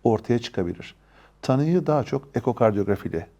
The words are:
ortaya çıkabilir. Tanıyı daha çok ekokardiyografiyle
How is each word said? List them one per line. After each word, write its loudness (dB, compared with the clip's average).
ortaya 2
çıkabilir. -8
Tanıyı 2
daha 2
çok -4
ekokardiyografiyle 0